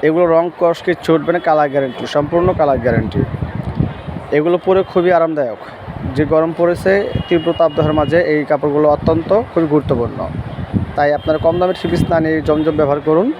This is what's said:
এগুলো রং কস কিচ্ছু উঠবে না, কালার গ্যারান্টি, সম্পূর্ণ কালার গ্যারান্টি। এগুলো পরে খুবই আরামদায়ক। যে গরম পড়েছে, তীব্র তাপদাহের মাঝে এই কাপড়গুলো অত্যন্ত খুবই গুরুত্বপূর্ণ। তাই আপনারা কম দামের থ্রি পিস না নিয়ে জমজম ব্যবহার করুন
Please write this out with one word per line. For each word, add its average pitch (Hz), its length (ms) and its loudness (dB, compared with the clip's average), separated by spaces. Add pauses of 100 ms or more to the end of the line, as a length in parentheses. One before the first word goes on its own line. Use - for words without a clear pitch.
এগুলো 165 180 2 (100)
রং 165 100 4 (140)
কস 170 280 2
কিচ্ছু - 280 -2
উঠবে 156 200 0
না, 175 120 0
কালার 151 260 2
গ্যারান্টি, 135 320 -2 (120)
সম্পূর্ণ 170 320 2 (100)
কালার 143 260 2
গ্যারান্টি। 117 360 0 (1160)
এগুলো 170 200 2 (100)
পরে 190 140 4 (120)
খুবই 180 260 2
আরামদায়ক। 147 420 -2 (560)
যে 147 60 2 (100)
গরম 160 260 2
পড়েছে, 175 340 2 (340)
তীব্র 170 220 0 (120)
তাপদাহের 151 400 2
মাঝে 147 180 2 (140)
এই 151 80 2 (100)
কাপড়গুলো 147 360 2 (100)
অত্যন্ত 160 340 0 (200)
খুবই 165 220 0
গুরুত্বপূর্ণ। 131 460 0 (760)
তাই 147 120 2 (100)
আপনারা 156 260 0
কম 165 140 4
দামের 180 200 0
থ্রি 170 120 -6
পিস 165 200 0
না 170 140 2
নিয়ে 160 120 0 (100)
জমজম 156 340 2
ব্যবহার 143 280 2
করুন 170 200 4 (120)